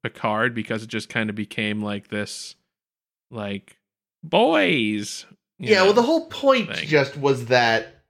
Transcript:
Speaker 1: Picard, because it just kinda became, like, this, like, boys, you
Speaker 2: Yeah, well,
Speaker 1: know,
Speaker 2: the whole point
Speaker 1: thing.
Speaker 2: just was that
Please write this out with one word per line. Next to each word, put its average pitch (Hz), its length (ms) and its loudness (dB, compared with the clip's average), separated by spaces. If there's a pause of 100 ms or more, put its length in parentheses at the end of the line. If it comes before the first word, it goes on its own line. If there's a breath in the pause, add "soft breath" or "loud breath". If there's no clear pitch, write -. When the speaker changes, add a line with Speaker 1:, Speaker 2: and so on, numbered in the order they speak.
Speaker 1:
Picard, 117 520 -2
because 110 280 -6
it 113 60 -14
just 110 200 -8
kinda 107 240 -4
became, 104 500 -6
like, 101 260 -6
this, - 480 -8 (760)
like, 101 480 -10 (440)
boys, 170 1040 0 (320)
you 123 120 -6
Speaker 2:
Yeah, 202 120 6
well, 190 40 6
Speaker 1:
know, 202 60 6
Speaker 2:
the 233 100 4
whole 320 240 2
point 262 480 0
Speaker 1:
thing. - 140 -6
Speaker 2:
just 143 280 2
was 135 300 0
that 117 640 2